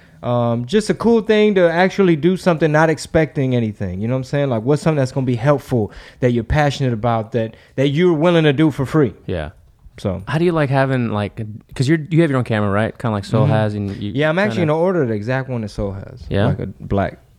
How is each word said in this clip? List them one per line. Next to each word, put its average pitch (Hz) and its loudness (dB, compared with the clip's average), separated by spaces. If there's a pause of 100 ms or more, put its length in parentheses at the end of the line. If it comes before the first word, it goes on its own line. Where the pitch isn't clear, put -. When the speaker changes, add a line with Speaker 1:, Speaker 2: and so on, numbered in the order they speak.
(280)
Speaker 1:
Um, 120 0
just 202 0
a 185 0
cool 226 2
thing 214 2
to 180 4
actually 180 2
do 170 0
something 165 2
not 156 4
expecting 147 0
anything. 101 -4
You 110 -4
know 120 -2
what 131 -2
I'm 131 -6
saying? 143 -2
Like, 113 -2
what's 143 2
something 160 0
that's 131 0
gonna 131 -4
be 123 0
helpful, 120 0 (300)
that 123 2
you're 117 0
passionate 143 0
about, 113 -2
that, 113 -4 (200)
that 139 2
you're 170 2
willing 165 4
to 147 4
do 151 2
for 135 -4
free? 135 0 (120)
Speaker 2:
Yeah. 78 -6 (460)
Speaker 1:
So. 92 -6
Speaker 2:
How 139 -2
do 165 0
you 175 2
like 151 0
having, 135 0
like, 104 -4 (360)
'cause 123 0
you're, 165 2 (100)
you 160 4
have 165 2
your 131 0
own 120 0
camera, 107 0
right? 104 -2
Kinda 113 -4
like 98 -4
Soul 110 2
Speaker 1:
Mm-hmm. 107 4
Speaker 2:
has, 107 2
and 101 -4
you 104 -6
Speaker 1:
Yeah, 147 2
I'm 165 0
actually 214 0
Speaker 2:
kinda 151 0
Speaker 1:
gonna 160 0
order 175 0
the 113 -2
exact 127 -4
one 123 -4
that 104 -8
Soul 101 -6
has. - -14
Speaker 2:
Yeah? 101 2
Speaker 1:
Like 95 0
a 95 -6
black. 98 -4 (200)